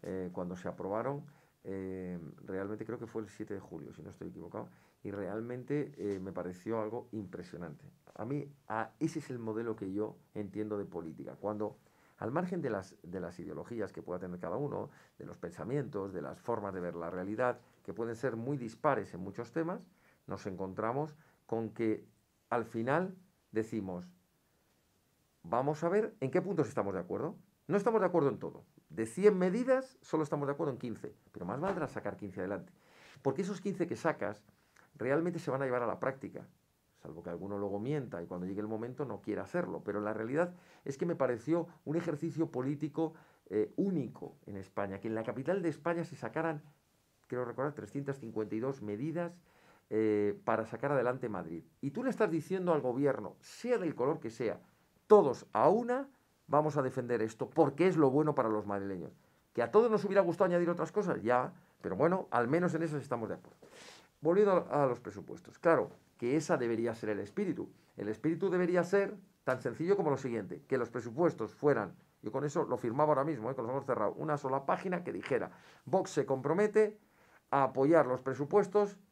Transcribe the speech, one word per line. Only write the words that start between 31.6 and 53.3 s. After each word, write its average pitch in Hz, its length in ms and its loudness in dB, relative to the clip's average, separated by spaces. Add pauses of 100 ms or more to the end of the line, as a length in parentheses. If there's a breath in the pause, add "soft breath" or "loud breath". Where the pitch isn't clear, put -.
valdrá 180 260 -2
sacar 101 300 -6
quince 98 240 -10
adelante. 92 320 -6 (480 loud breath)
Porque 135 220 0
esos 190 180 -4
quince 185 260 -2
que - 80 -4
sacas 127 480 -2 (520 soft breath)
realmente 165 440 0
se 151 120 -6
van 131 100 0
a 139 60 -2
llevar 123 160 0
a 120 40 -2
la - 140 -2
práctica. - 480 -6 (540)
Salvo 78 200 -14
que 87 60 -10
alguno 92 300 -6
luego 101 200 -4
mienta 117 440 -4
y 87 40 -10
cuando 90 200 -6
llegue 98 140 -4
el 107 80 -4
momento 120 360 -6
no 110 160 -8
quiera 98 220 -4
hacerlo. - 420 -4
Pero 104 160 -2
la 104 140 -2
realidad 156 400 -2 (300 loud breath)
es 135 120 -6
que - 80 -4
me 170 100 0
pareció 151 540 0 (160 loud breath)
un 147 120 -2
ejercicio 160 540 -2
político, 147 640 -2 (380 loud breath)
eh, 104 260 2
único 180 600 -2 (100)
en 101 100 -10
España. 98 420 -4
Que 113 100 -6
en 110 60 0
la 110 100 -2
capital 135 380 -2
de 170 60 0
España 170 360 -2
se 143 120 -14
sacaran, 156 460 -4 (640)
creo 123 180 -4
recordar, 127 300 -2
trescientas 139 440 -6
cincuenta 110 360 -4
y 110 60 -2
dos 135 200 -4
medidas, 151 580 -4 (560 soft breath)
eh, 107 500 4
para 110 220 2
sacar 139 260 -2
adelante 127 360 2
Madrid. 87 360 -6 (180)
Y 135 80 -2
tú 202 120 -6
le 269 60 0
estás 214 220 2
diciendo 175 420 0
al 151 80 4
gobierno, 127 600 0